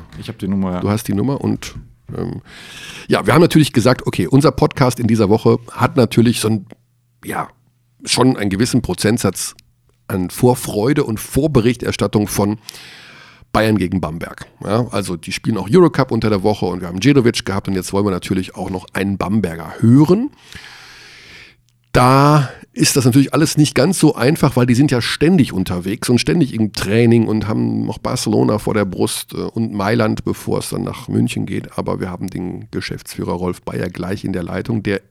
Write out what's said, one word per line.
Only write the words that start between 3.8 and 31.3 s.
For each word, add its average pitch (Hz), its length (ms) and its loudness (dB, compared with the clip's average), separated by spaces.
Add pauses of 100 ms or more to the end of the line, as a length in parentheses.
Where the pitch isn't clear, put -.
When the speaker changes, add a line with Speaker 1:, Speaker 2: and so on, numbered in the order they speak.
Speaker 2:
okay, 95 200 -2
unser 143 240 4
Podcast - 480 0
in 120 80 0
dieser 110 220 2
Woche 113 300 4 (120)
hat - 260 -2
natürlich 117 440 4
so 107 80 -2
ein, 110 180 -2 (580)
ja, - 240 -8 (560)
schon 123 320 2
einen 101 140 -2
gewissen 110 320 0
Prozentsatz 104 720 -2 (520)
an 92 240 -4
Vorfreude 123 720 0
und 113 160 -4
Vorberichterstattung 117 1120 0
von 104 300 -2 (1000)
Bayern 110 180 2
gegen 90 240 -2
Bamberg. 82 460 -8 (180)
Ja, 110 280 0
also 92 240 -4
die 95 160 -12
spielen - 260 -4
auch 95 100 -8
Eurocup 151 440 4
unter 113 180 0
der 98 140 0
Woche 107 220 0
und 90 140 -4
wir 90 60 -8
haben 90 140 -6
Djedovic 120 440 4
gehabt 98 220 -4
und 98 80 -2
jetzt 90 180 -4
wollen 101 140 2
wir 98 60 0
natürlich 92 420 -4
auch - 160 -8
noch 92 220 -8
einen 98 260 -2
Bamberger 87 640 -2
hören. 156 500 4 (1600)
Da 135 580 4 (220)
ist - 240 0
das 127 80 4
natürlich 131 300 4
alles 147 220 0
nicht 151 180 4
ganz 160 240 2
so 151 160 4
einfach, 139 400 2
weil 123 120 4
die 127 80 2
sind 135 180 4
ja 123 80 2
ständig 143 520 2
unterwegs 92 560 -4
und 123 120 4
ständig 156 340 0
im 110 180 -2
Training 113 540 2
und 107 220 -2
haben 113 380 -2
noch 107 120 -8
Barcelona 117 600 0
vor 104 160 -4
der 104 100 0
Brust, - 500 -4
äh, - 40 -10
und 95 340 -6
Mailand, 110 520 -2
bevor 101 340 -4
es - 120 -8
dann 95 140 -6
nach 98 240 -10
München 107 360 -2